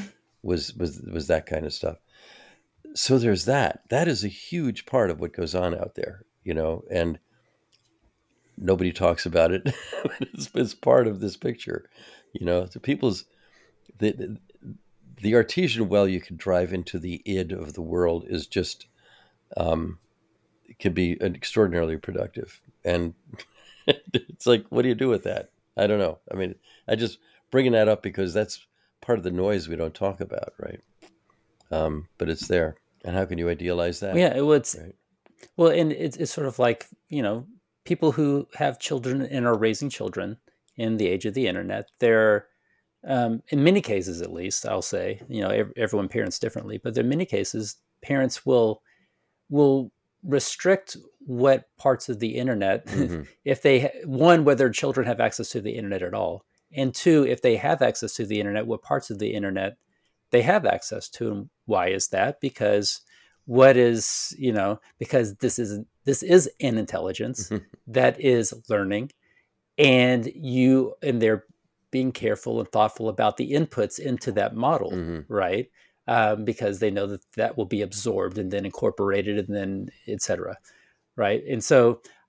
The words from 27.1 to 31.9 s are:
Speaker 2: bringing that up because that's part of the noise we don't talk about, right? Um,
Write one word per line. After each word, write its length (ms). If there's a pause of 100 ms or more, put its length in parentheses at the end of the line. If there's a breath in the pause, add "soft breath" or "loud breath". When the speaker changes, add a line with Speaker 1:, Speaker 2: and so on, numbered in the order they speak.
Speaker 2:
bringing 220
that 160
up 140
because 300
that's 320 (360)
part 160
of 60
the 80
noise 360
we 80
don't 180
talk 280
about, 380
right? 220 (880)
Um, 360 (100)